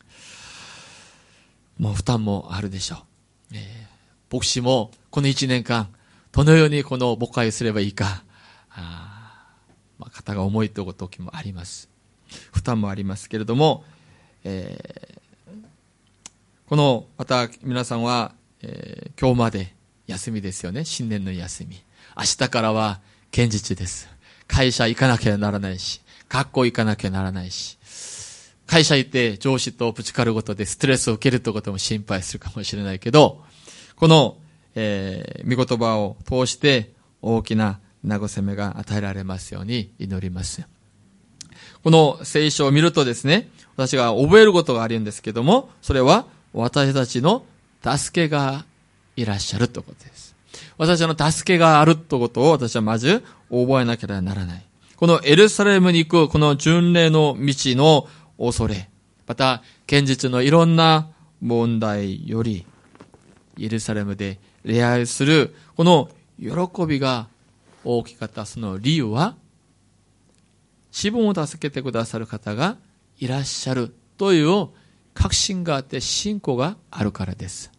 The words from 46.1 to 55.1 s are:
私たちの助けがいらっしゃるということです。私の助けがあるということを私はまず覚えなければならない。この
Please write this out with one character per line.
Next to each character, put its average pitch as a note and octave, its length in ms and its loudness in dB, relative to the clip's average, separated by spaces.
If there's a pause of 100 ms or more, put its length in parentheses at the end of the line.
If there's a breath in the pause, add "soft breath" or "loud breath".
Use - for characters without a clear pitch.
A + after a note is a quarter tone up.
私 C3+ 420 0
た C3 140 0
ち A#2+ 140 -4
の F#3+ 240 2 (360)
助 C#3+ 420 -2
け D3+ 60 0
が C#3+ 360 -4 (500)
い A#2+ 80 -4
ら G#2 120 -2
っ G2 40 -6
し - 140 -6
ゃ G#2 60 -4
る A#2+ 100 0
と - 100 -12
い - 20 -8
う - 20 -20
こ - 100 -20
と - 100 -20
で - 100 -20
す。 - 220 -20 (420 loud breath)
私 E3 240 2
の E3 160 0
助 D#3 360 0
け F3 40 6
が E3 220 6
あ D#3 60 6
る E3 100 6
と D3+ 220 -4
い - 0 -
う - 40 -2
こ A#2 80 0
と A#2+ 120 -2
を D#3 100 6
私 B2+ 240 0
は A#2 60 0
ま A2 160 0
ず D#3 260 2 (260 loud breath)
覚 B2+ 320 2
え B2 40 0
な A#2 100 0
け G#2 120 -8
れ G2+ 60 -8
ば G2 80 -4
な G2 140 -4
ら F#2+ 100 -6
な F2 120 -10
い。 F#2 60 -20 (320 soft breath)
こ E3+ 100 0
の E3+ 180 6